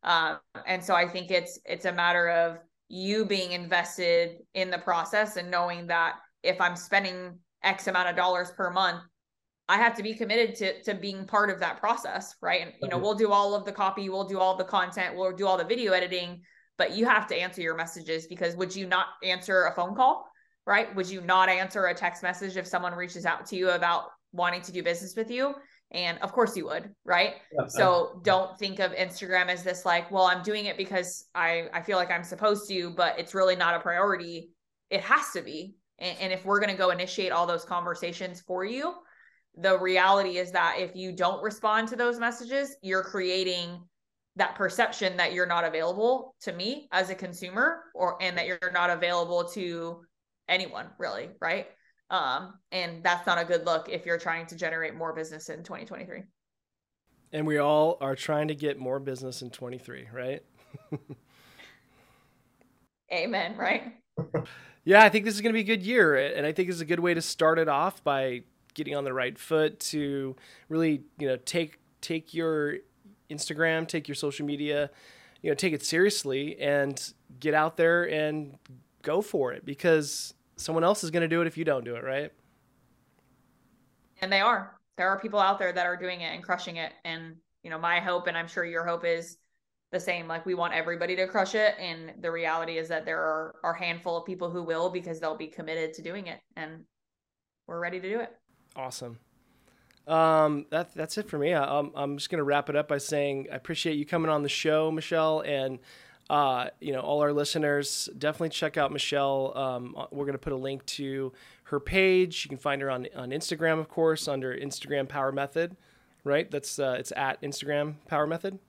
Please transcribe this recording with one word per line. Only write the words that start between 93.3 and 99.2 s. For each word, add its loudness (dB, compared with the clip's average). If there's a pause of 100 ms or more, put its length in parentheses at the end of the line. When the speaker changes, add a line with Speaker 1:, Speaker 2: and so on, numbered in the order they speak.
Speaker 1:
are 0
a -8
handful -4
of -6
people -6
who -6
will, -2
because -8
they'll -4
be -10
committed -6
to -16
doing -10
it, -12 (180)
and -14 (840)
we're -10
ready -6
to -8
do -4
it. -8 (460)
Speaker 3:
Awesome. -10 (880)